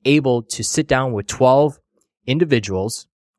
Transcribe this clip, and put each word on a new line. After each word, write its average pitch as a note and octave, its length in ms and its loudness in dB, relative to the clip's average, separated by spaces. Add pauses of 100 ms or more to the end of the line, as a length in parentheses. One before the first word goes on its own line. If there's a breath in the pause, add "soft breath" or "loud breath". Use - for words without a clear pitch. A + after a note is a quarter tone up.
able C3 400 2
to - 180 -10
sit D3+ 240 -4
down C3 260 -2
with G2+ 140 -4
twelve C#3 540 2 (480)
individuals A#2 800 -2 (300)